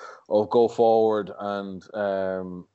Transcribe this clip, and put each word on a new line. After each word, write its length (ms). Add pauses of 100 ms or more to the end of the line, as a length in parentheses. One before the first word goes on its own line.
(300)
of 200
go 200
forward, 680
and, 460 (100)
um, 800